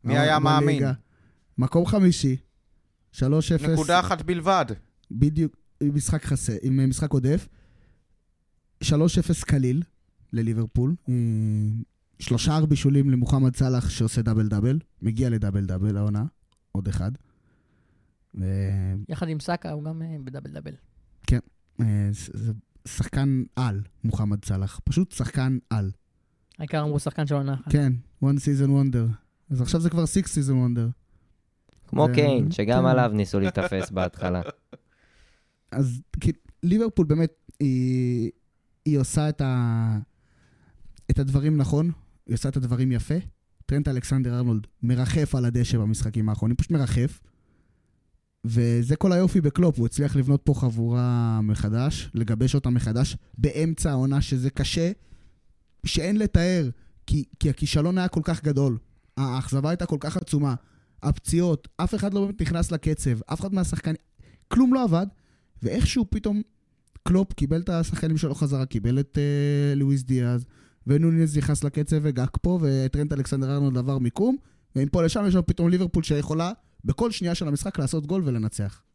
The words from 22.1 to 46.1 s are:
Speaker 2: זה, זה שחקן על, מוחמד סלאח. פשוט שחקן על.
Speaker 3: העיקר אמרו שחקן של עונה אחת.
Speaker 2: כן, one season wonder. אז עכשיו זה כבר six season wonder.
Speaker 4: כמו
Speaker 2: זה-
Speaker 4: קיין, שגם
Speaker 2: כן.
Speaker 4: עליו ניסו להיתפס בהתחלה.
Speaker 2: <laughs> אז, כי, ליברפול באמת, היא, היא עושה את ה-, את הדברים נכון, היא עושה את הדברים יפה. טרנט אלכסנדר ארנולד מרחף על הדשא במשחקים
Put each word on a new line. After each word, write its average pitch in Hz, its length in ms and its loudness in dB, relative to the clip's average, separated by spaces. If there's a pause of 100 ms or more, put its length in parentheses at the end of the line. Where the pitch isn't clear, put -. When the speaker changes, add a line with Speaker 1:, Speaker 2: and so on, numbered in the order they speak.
Speaker 2:
זה, - 220 -10
זה 110 180 -4 (360)
שחקן 135 540 -2 (140)
על, 110 240 -2 (240)
מוחמד 104 400 -2
סלאח. 98 400 -4
פשוט - 280 0
שחקן 131 460 -2 (120)
על. 101 200 -2 (680)
Speaker 3:
העיקר 151 240 -4
אמרו 147 180 -2
שחקן 151 260 -4
של 143 80 -2
עונה 139 200 -2
אחת. 139 180 -4
Speaker 2:
כן, 143 200 4 (320)
one 143 120 2
season 139 320 0
wonder. 127 440 2 (380)
אז 131 100 -2
עכשיו 165 200 0
זה 165 100 2
כבר 165 140 0
six 185 220 0
season 139 260 -2
wonder. 120 380 0 (1000)
Speaker 4:
כמו 151 180 2
Speaker 2:
זה- 123 80 0
Speaker 4:
קיין, 147 360 2
שגם 123 320 2
Speaker 2:
כן. 127 60 4
Speaker 4:
עליו 123 260 4
ניסו 101 260 0
להיתפס 92 500 -2
בהתחלה. 90 540 -4
Speaker 2:
<laughs> - 1300 -20
אז, 127 300 -2 (200)
כי, - 120 2 (300)
ליברפול 196 440 2
באמת, 160 260 2 (280)
היא, 127 720 0 (540)
היא 147 140 2
עושה 151 300 0
את 147 120 -6
ה-, 117 580 0 (1120)
את - 80 4
הדברים 139 380 2
נכון, 147 340 2 (360)
היא 113 80 -2
עושה 135 140 -2
את 139 80 -4
הדברים 127 360 0
יפה. 120 220 -2 (520)
טרנט 143 220 0
אלכסנדר 123 500 -2
ארנולד 113 280 0 (160)
מרחף 127 520 0
על 127 100 0
הדשא 120 340 0
במשחקים 107 500 0